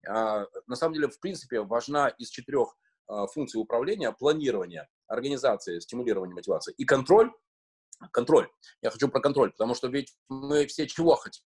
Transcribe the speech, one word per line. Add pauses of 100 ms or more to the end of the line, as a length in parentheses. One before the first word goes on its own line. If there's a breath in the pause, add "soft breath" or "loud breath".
А, (200)
на
самом
деле,
в
принципе,
важна
из
четырёх, (300)
а,
функций
управления:
планирование, (180)
организация,
стимулирование,
мотивация
и
контроль. (800)
Контроль. (340 loud breath)
Я
хочу
про
контроль,
потому
что
ведь (140)
мы
все
чего
хотим?